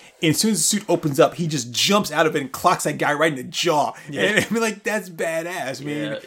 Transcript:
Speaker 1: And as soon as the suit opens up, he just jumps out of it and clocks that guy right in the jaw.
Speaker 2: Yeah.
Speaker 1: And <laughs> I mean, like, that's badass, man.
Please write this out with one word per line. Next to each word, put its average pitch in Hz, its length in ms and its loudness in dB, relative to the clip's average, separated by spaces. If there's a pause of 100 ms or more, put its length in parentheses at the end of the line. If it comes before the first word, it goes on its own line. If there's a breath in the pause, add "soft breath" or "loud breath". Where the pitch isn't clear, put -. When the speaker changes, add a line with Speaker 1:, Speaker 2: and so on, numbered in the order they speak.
(220 loud breath)
Speaker 1:
And 160 100 4
as - 80 2
soon 220 120 4
as 196 60 2
the 156 60 0
suit - 260 0
opens 160 320 2
up, 143 140 6
he 170 120 -2
just 127 240 -4
jumps 170 400 2
out 156 140 0
of 156 100 -2
it 147 60 0
and 131 100 -8
clocks 175 320 2
that 147 140 -2
guy 147 160 0
right 156 180 2
in 139 60 -6
the 127 60 -10
jaw. 147 500 0 (160)
Speaker 2:
Yeah. 147 140 -4
Speaker 1:
And 202 220 2
<laughs> - 0 -
I - 80 -14
mean, 226 80 0
like, 214 220 -4
that's 208 260 -4
badass, 165 760 -6
man. 147 420 -6